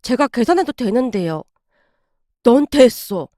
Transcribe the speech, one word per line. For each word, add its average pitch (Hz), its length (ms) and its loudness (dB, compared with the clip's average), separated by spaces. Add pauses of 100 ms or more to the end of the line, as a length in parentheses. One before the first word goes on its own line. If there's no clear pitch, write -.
제가 254 260 -2
계산해도 320 440 0
되는데요." 202 720 -4 (1000)
"넌 269 240 2
됐어. 226 720 0